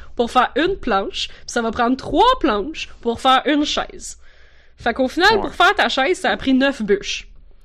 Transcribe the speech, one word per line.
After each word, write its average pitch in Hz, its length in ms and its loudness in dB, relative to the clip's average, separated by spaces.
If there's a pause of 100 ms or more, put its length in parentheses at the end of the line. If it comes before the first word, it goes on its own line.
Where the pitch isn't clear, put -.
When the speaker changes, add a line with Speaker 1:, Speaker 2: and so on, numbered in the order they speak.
(160)
Speaker 1:
pour 233 140 -2
faire 233 260 2
une 359 200 0
planche, 208 520 -4
puis - 80 -18 (100)
ça - 160 -4
va 226 80 -2
prendre 240 260 0
trois 453 440 2
planches 240 480 -2 (120)
pour 233 200 -4
faire 262 260 4
une 294 180 2
chaise. - 540 -6 (580)
Fait 233 180 -2
qu'au 262 140 0
final, 392 280 4
Speaker 2:
Ouais. 403 60 0
Speaker 1:
pour - 120 -8
faire 370 200 4
ta 247 140 0
chaise, 277 300 0
ça 247 120 -2
a 202 60 0
pris 262 180 0
neuf 262 280 2
bûches. - 460 -2 (360)